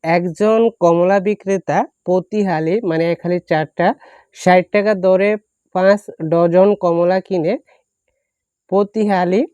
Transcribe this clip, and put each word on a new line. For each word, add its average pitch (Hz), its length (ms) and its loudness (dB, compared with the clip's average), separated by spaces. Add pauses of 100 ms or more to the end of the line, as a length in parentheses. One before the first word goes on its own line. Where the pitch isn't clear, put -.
(160)
একজন 208 440 0 (200)
কমলা 175 400 2
বিক্রেতা 190 580 -4 (260)
প্রতি 185 400 -2
হালি, 160 300 -2 (120)
মানে 165 260 -2
এক 165 100 -4
হালি 175 160 -4 (100)
চারটা, 160 380 -2 (500)
ষাট 180 360 4
টাকা 208 200 0 (120)
দরে 190 260 2 (440)
পাঁচ 190 260 2 (300)
ডজন 175 380 4 (120)
কমলা 175 400 0
কিনে 185 340 -4 (1160)
প্রতি 202 380 -2
হালি 185 320 0 (140)